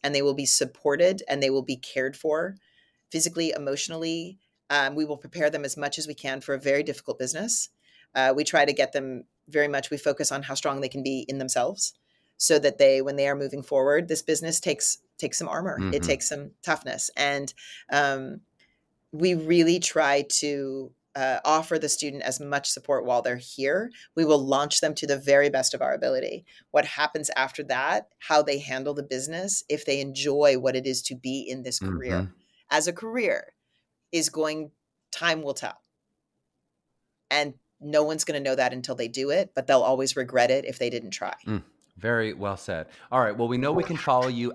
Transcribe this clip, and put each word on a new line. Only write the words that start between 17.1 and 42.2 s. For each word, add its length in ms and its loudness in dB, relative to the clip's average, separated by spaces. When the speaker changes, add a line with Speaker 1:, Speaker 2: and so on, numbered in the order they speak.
Speaker 1:
And, 380 -2
um, 480 0
we 220 4
really 460 4
try 440 2
to, 520 -4
uh, 300 0
offer 340 2
the 120 -2
student 320 -4
as 180 -4
much 300 -4
support 340 -2
while 160 2
they're 160 -2
here. 540 -2
We 80 4
will 180 8
launch 380 2
them 140 0
to 120 -6
the 120 0
very 320 6
best 240 0
of 80 -4
our 100 2
ability. 540 -2
What 160 4
happens 500 -2
after 280 -2
that, 440 -2
how 200 4
they 180 0
handle 360 -4
the 80 -6
business, 680 -4
if 160 -2
they 160 0
enjoy 580 4
what 160 0
it 120 -2
is 160 -2
to 120 -6
be 260 -6
in 240 -10
this 160 -4
career 320 -4
Speaker 2:
Mm-hmm. 200 -2
Speaker 1:
as 180 2
a 60 -4
career, 580 -4
is 200 0
going, 400 -4
time 300 0
will 120 -6
tell. 280 -10
And 240 0
no 220 2
one's 220 -2
gonna 160 -2
know 140 0
that 180 2
until 220 -6
they 140 -4
do 220 -4
it, 240 0
but 120 -2
they'll 160 8
always 340 2
regret 340 4
it 140 4
if 140 -8
they 120 0
didn't 200 -6
try. 240 -6
Speaker 2:
Mm. 160 -4
Very 360 0